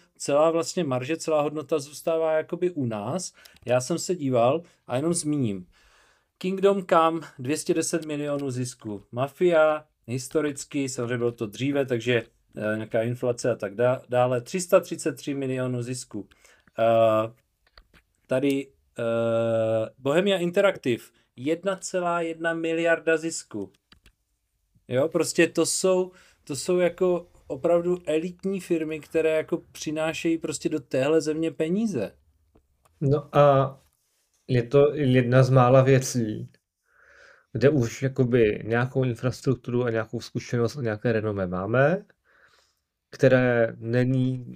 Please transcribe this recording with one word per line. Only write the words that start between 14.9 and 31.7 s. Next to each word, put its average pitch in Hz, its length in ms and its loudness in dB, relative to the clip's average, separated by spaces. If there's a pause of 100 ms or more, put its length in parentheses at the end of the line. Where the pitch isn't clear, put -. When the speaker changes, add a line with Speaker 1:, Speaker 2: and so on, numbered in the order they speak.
Speaker 1:
tři 139 220 -10
milionů 127 480 -4
zisku. 123 460 -10 (500)
Eh, 113 540 4 (960)
tady, 139 420 0 (300)
eh, 113 1000 0
Bohemia 175 400 0
Interactive, 175 680 0 (320)
jedna 165 400 -4
celá 175 440 -4
jedna 165 340 -4
miliarda 165 600 0
zisku. 156 560 -8 (1160)
Jo, 135 200 0
prostě 165 380 0
to 165 200 0
jsou, 185 460 0 (320)
to 143 120 -10
jsou 180 220 -2
jako 175 480 0 (200)
opravdu 175 600 0
elitní 180 540 -4
firmy, 160 400 -4
které 156 360 0
jako 156 260 -4 (100)
přinášejí 160 640 -2
prostě 160 300 -6
do 151 120 -4
téhle 147 400 2
země 156 300 -2
peníze. 165 640 -2 (880)